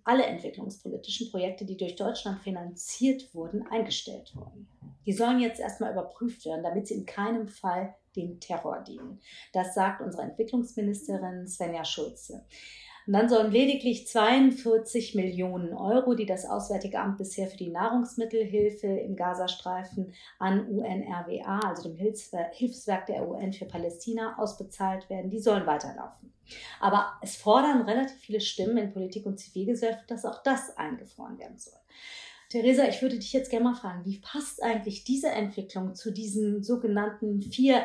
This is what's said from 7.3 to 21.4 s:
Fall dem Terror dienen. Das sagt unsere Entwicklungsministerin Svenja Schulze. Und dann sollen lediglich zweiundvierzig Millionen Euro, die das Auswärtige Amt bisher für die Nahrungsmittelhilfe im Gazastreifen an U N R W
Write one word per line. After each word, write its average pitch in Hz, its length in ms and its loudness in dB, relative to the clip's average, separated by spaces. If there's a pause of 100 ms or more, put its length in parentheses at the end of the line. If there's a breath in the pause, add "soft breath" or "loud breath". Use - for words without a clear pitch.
Fall 190 440 -4 (220)
dem 175 240 -8
Terror - 400 -6
dienen. - 400 -14 (320 loud breath)
Das 180 220 0
sagt 196 280 2
unsere - 220 -6
Entwicklungsministerin 202 1200 -2
Svenja 170 360 -4
Schulze. - 600 -8 (640 loud breath)
Und 202 60 2
dann 220 160 8
sollen 220 220 6
lediglich 262 560 4
zweiundvierzig 233 1080 6
Millionen 180 580 0
Euro, 247 400 4
die 214 140 0
das 185 180 -2
Auswärtige 202 540 -2
Amt 196 180 0
bisher 196 300 -4
für 185 100 -10
die 170 140 -6
Nahrungsmittelhilfe 214 1120 0
im 196 300 -2
Gazastreifen 185 1000 -4 (240 loud breath)
an 196 320 2
U 202 140 0
N 190 180 -2
R 175 260 -6
W 180 140 -6